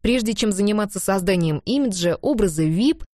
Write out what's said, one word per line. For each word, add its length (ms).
Прежде 320
чем 180
заниматься 480
созданием 640
имиджа, 560
образа 420
вип 400